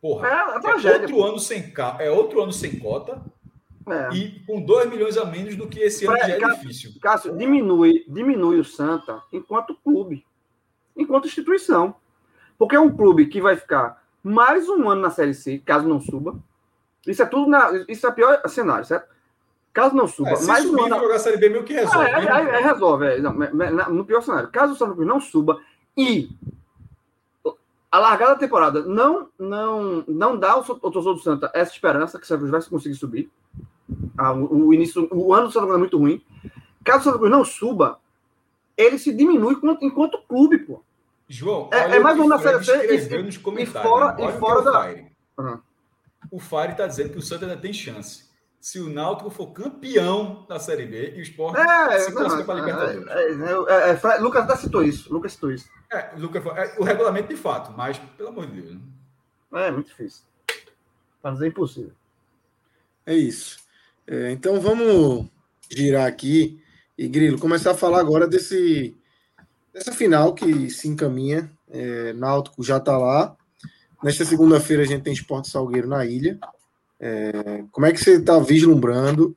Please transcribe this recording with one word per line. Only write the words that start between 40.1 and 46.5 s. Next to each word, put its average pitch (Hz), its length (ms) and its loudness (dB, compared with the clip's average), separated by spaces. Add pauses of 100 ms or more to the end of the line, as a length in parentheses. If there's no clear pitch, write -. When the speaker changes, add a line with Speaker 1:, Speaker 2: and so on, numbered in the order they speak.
Speaker 2:
clube, 302 300 4
pô. - 260 -8 (440)
Speaker 1:
João, 147 440 -6
Speaker 2:
É, 220 140 2
Speaker 1:
olha 180 100 2
Speaker 2:
é - 40 8
Speaker 1:
o - 40 6
Speaker 2:
mais 320 120 6
Speaker 1:
que 311 80 2
Speaker 2:
um 302 40 6
na 302 100 6
Speaker 1:
o - 20 2
Fred 254 260 2
Speaker 2:
Série 262 220 2
C 226 60 4
e, - 20 4
Speaker 1:
escreveu 135 260 -4
Speaker 2:
e, 190 60 -8
Speaker 1:
nos 196 80 -12
Speaker 2:
e - 40 -18
Speaker 1:
comentários, 214 520 -6
Speaker 2:
fora, 208 260 4
Speaker 1:
olha - 60 -6
Speaker 2:
e 214 120 -4
Speaker 1:
o 240 40 -8
Speaker 2:
fora 220 220 2
Speaker 1:
que - 60 2
é 277 40 2
o - 20 0
Speaker 2:
da - 100 2
Speaker 1:
Fire. 87 280 -14 (260)
Speaker 2:
Aham. 123 240 -10 (720)
Speaker 1:
O 180 80 -14
Fire 143 360 -6